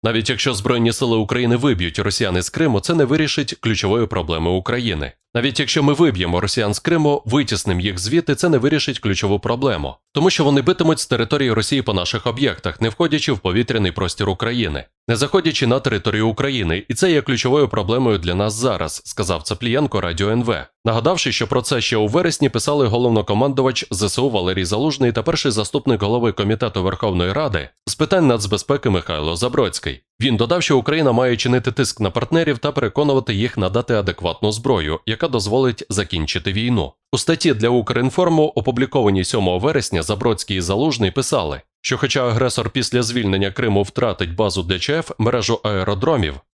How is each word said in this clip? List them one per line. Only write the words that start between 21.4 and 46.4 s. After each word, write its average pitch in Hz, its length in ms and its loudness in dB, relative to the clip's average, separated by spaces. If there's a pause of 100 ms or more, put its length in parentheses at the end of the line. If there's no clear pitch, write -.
про 117 160 0
це 120 180 -2
ще 113 160 -2
у 107 120 2
вересні 160 400 2
писали 139 380 0
головнокомандувач 120 1040 2
З 98 120 -2
С 104 160 -2
У 131 120 2
Валерій 95 340 0
Залужний 123 480 0
та 107 100 -2
перший 151 300 0
заступник 110 500 0
голови 113 300 2
Комітету 104 500 0
Верховної 92 500 0
Ради 104 360 -2 (180)
з - 80 -6
питань 165 320 2
нацбезпеки 110 640 0
Михайло 82 460 -2
Забродський. 110 640 -2 (200)
Він 120 160 2
додав, 120 260 0
що 139 160 2
Україна 143 340 2
має 123 240 2
чинити 123 360 0
тиск - 280 -2
на 101 100 0
партнерів 147 480 0
та 147 140 -2
переконувати 135 600 0
їх 110 240 -2
надати 110 360 0
адекватну 95 580 -2
зброю, 104 540 0
яка 113 220 -2
дозволить 120 600 0
закінчити 92 640 -2
війну. 107 400 0 (200)
У 131 60 0
статті 160 360 2
для 110 140 0
"Укрінформу", 131 840 2
опублікованій 120 680 2
сьомого 92 340 0
вересня, 113 440 0
Забродський 104 540 -2
і 92 40 -2
Залужний 107 500 0
писали: 87 500 -2 (200)
що - 180 -4
хоча 131 300 0
агресор 113 420 0
після 123 320 0
звільнення 101 480 0
Криму 101 320 0
втратить 95 520 -2
базу 95 280 0
для 90 160 -2
Ч 147 200 -2
Ф, 165 200 -8
мережу 113 440 0
аеродромів 101 720 0 (200)